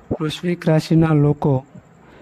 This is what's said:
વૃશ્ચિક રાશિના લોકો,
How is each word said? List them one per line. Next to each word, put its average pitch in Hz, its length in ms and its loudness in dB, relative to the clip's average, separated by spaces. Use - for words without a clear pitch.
વૃશ્ચિક 175 480 -4
રાશિના 160 460 2
લોકો, 147 520 0